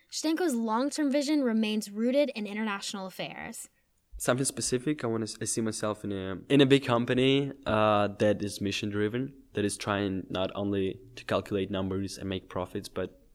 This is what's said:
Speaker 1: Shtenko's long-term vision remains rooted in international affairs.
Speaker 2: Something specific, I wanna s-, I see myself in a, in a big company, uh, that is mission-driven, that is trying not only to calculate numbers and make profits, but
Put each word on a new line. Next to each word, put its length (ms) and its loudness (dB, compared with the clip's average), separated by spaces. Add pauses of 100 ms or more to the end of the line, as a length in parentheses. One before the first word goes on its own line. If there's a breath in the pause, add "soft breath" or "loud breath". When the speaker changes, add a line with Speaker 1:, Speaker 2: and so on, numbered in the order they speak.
(100)
Speaker 1:
Shtenko's 440 0
long-term 580 0
vision 300 2
remains 480 0
rooted 440 2
in 120 -6
international 600 -6
affairs. 600 -10 (480)
Speaker 2:
Something 280 2
specific, 600 -2
I 20 -2
wanna 160 0
s-, 180 -8
I 40 -6
see 160 -2
myself 420 -2
in 80 -6
a, 280 -6 (100)
in 120 8
a 60 10
big 180 6
company, 680 4 (120)
uh, 440 4 (100)
that 240 4
is 180 -6
mission-driven, 720 -2 (200)
that 120 0
is 120 -2
trying 520 -2
not 280 -2
only 420 -2 (160)
to 100 -16
calculate 460 -2
numbers 480 -4
and 100 -8
make 200 -6
profits, 400 -6
but 320 -8 (140)